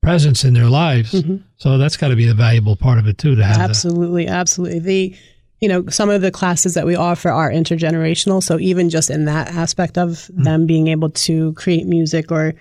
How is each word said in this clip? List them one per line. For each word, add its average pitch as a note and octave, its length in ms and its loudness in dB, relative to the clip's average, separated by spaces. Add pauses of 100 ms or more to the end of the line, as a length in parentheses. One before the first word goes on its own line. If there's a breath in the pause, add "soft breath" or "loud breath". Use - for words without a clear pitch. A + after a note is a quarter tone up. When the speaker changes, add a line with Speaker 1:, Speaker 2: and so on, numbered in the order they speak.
Speaker 1:
presence D3+ 400 2
in B2+ 100 4
their A#2+ 160 4
lives. C3 440 0
Speaker 2:
Mm-hmm. F#3 240 -2 (200)
Speaker 1:
So C3+ 200 0
that's D3 200 0
gotta C3+ 180 0
be A#2 120 2
a A#2 60 2
valuable A2 420 2
part B2 240 2
of G#2+ 80 2
it G#2 100 -2
too, D3 180 0
to G#2+ 80 2
have G#2 140 2
the - 60 2
Speaker 2:
Absolutely, F3 640 -2
absolutely. F3+ 520 -2
The, F#3 360 -2 (460 loud breath)
you G#3+ 80 0
know, F3+ 180 0
some G#3 220 -2
of G3+ 120 2
the F#3 80 0
classes F3+ 440 -2
that E3+ 120 -2
we F3 120 0
offer F3 320 -2
are C#3+ 200 0
intergenerational. E3 920 -2
So E3+ 160 0
even F3+ 300 0
just D#3+ 200 -2
in D3+ 160 -2
that D3+ 300 -2
aspect E3 420 -4
of F3 120 0 (260)
Speaker 1:
Mm. E3 80 0
Speaker 2:
them D#3+ 220 2
being D#3+ 240 2
able D#3 220 0
to D#3+ 420 -2
create F3 340 -2
music E3 460 -2
or, D#3 280 -2